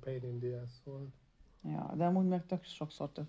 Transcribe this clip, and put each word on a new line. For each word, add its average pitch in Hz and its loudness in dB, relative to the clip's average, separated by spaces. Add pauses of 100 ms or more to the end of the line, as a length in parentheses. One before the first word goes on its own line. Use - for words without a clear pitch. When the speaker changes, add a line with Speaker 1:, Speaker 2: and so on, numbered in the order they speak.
Speaker 1:
pain 131 -4
in 123 -2
the 123 -2
ass 123 -8 (120)
volt. 139 -8 (540)
Speaker 2:
Ja, 151 -4
de 160 4
amúgy 185 6
meg 180 2
tök, 180 0
sokszor - -6
tök 147 -6